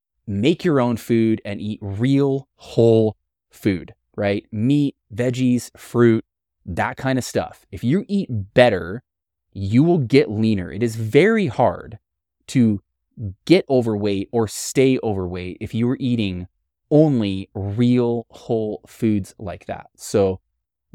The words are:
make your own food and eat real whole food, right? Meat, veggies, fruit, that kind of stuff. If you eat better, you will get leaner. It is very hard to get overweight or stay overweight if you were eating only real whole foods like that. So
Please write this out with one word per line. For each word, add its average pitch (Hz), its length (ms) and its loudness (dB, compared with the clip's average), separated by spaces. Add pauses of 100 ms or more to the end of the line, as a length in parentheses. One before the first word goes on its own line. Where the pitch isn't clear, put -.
(260)
make 107 380 0
your 156 160 2
own 120 160 0
food 113 480 0
and 101 160 -10
eat 107 220 -8
real 135 760 0
whole 113 600 2 (320)
food, 90 440 -4 (220)
right? 101 380 -2
Meat, 135 420 0 (180)
veggies, 123 600 -2
fruit, 117 480 2 (420)
that 101 300 -6
kind 131 240 -2
of 120 60 -6
stuff. - 480 -6
If 98 100 -10
you 143 240 0
eat 202 220 -4 (240)
better, 113 500 2 (480)
you 101 320 2
will 175 160 4
get 135 320 2
leaner. 107 400 0
It 95 120 -6
is 113 120 -4
very 151 520 2
hard 113 520 -2 (480)
to 113 340 2 (640)
get 175 240 4
overweight 104 600 0
or 113 160 0
stay 131 560 0
overweight 92 580 -6
if 104 120 -10
you 113 140 -2
were 127 120 -2
eating 98 480 -4 (440)
only 117 640 2
real 120 760 0
whole 110 580 -6
foods 104 520 -2
like 87 260 -14
that. - 300 -12
So 95 440 -2 (560)